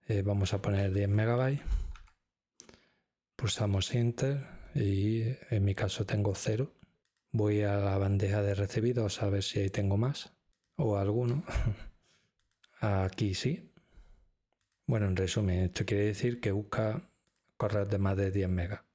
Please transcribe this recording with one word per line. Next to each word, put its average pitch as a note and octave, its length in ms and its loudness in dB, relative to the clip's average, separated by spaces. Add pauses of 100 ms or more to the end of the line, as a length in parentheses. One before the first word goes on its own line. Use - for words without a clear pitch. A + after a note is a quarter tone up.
Eh, G2+ 140 2
vamos G2 320 0
a G2 80 -2
poner G2 300 0
diez G2 160 2
megabytes. A#2+ 540 2 (1700)
Pulsamos G2 580 0
Enter C3 520 0 (280)
y G#2 480 2 (280)
en G2+ 140 2
mi G2 100 2
caso - 320 -2
tengo G2+ 280 0
cero. A2+ 380 -2 (640)
Voy G#2 260 2
a G2+ 160 2
la G2 200 0
bandeja G2 440 2
de G2+ 120 2
recibidos G#2+ 680 0
a G#2 80 0
ver G2 140 0
si - 160 -4
ahí G2 100 2
tengo G2 280 0
más B2 360 -2 (440)
o A2 220 2
alguno. A#2 480 0
<laughs> - 1300 -6
Aquí G2 540 0
sí. - 380 -4 (1120)
Bueno, A2 200 2
en F#2 100 2
resumen, F#2 480 2
esto F#2 200 -2
quiere G2+ 200 0
decir A#2+ 360 -2
que G#2 120 -2
busca G#2+ 580 -2 (460)
correos G2+ 320 0
de G2 100 0
más G2 180 2
de G2 140 2
diez F#2+ 180 0
megas. F2+ 340 -2 (120)